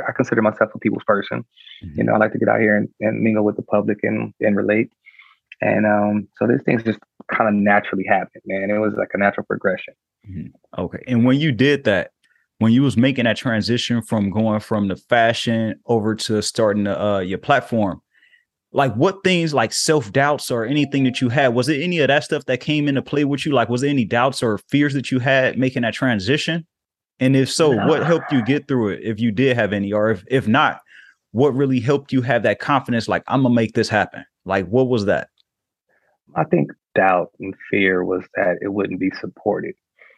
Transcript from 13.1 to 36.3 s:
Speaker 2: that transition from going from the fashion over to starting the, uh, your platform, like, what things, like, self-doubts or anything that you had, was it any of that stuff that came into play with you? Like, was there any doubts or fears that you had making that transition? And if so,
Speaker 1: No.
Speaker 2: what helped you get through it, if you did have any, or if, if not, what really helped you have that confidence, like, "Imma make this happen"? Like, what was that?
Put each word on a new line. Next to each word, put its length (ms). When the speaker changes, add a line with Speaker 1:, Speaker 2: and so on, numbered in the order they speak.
Speaker 2:
that 120
transition 640
from 300
going 280
from 280
the 80
fashion 880
over 300
to 260
starting 440
the, 160
uh, 180
your 180
platform, 640
like, 220
what 280
things, 300
like, 180
self-doubts 800
or 140
anything 400
that 160
you 80
had, 240
was 160
it 120
any 180
of 100
that 160
stuff 200
that 140
came 300
into 120
play 220
with 220
you? 80
Like, 160
was 120
there 80
any 140
doubts 400
or 140
fears 360
that 160
you 100
had 380
making 260
that 100
transition? 720
And 160
if 140
so, 220
Speaker 1:
No. 160
Speaker 2:
what 180
helped 260
you 120
get 240
through 220
it, 140
if 180
you 100
did 240
have 160
any, 220
or 180
if, 160
if 220
not, 320
what 240
really 240
helped 320
you 120
have 200
that 160
confidence, 480
like, 160
"Imma 160
make 240
this 160
happen"? 360
Like, 220
what 220
was 160
that? 240